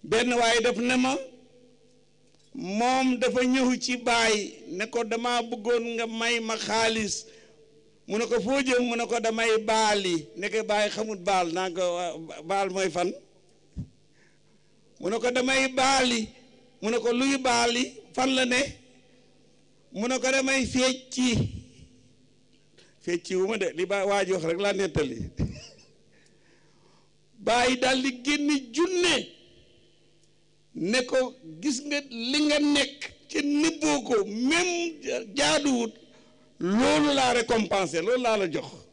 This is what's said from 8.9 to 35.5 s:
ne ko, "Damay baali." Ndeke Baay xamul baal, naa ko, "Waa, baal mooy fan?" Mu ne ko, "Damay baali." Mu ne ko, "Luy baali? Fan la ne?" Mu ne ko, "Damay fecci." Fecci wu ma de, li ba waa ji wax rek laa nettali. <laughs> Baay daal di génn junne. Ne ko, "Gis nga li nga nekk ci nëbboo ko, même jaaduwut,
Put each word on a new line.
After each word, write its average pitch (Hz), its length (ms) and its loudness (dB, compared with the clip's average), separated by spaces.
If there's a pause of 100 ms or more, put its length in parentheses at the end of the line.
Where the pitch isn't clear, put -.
ne 233 100 -2
ko, 226 140 -2
"Damay 226 400 2
baali." 208 680 0 (100)
Ndeke 208 280 -4
Baay 208 240 2
xamul 214 280 -6
baal, 180 340 0
naa 185 180 -2
ko, 175 120 -4
"Waa, 170 600 -4
baal 190 260 -2
mooy 185 200 -2
fan?" 180 220 0 (1900)
Mu 165 100 -4
ne 226 100 -2
ko, 240 100 0
"Damay 262 460 0
baali." 254 540 2 (520)
Mu 202 80 -2
ne 240 100 0
ko, 226 120 0
"Luy 269 260 2
baali? 240 560 4 (220)
Fan 262 180 2
la 254 120 2
ne?" 247 160 2 (1300)
Mu 208 160 -2
ne 262 120 0
ko, 254 120 0
"Damay 269 340 2
fecci." 254 720 0 (1700)
Fecci 175 340 -4
wu 185 120 2
ma 220 100 -2
de, 185 180 -2
li 175 100 -2
ba 196 200 0
waa 202 180 2
ji 185 80 -2
wax 175 140 0
rek 170 140 0
laa 202 140 0
nettali. 147 640 -2
<laughs> - 60 -2 (2000)
Baay 240 380 2
daal 262 240 0
di 254 220 -4
génn 285 500 0
junne. 349 540 0 (1500)
Ne 214 300 0
ko, 262 300 0 (260)
"Gis 262 200 -2
nga 294 180 -2 (100)
li 240 360 -2
nga 294 140 4
nekk 285 520 0 (180)
ci 311 120 -2
nëbboo 294 640 2
ko, 202 220 2
même 330 680 0 (420)
jaaduwut, 285 580 2 (640)